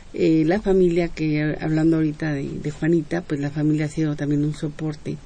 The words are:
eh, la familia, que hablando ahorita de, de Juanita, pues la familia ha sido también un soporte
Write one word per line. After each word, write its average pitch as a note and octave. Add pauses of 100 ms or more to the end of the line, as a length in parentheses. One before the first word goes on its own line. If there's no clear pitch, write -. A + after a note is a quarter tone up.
(120)
eh, D#3+
la F#3
familia, F3+
que D3+
hablando D#3
ahorita D#3
de, C#3
de D3
Juanita, E3
pues C#3+
la C#3+
familia D3+
ha -
sido D3+
también D3
un D3+
soporte D3+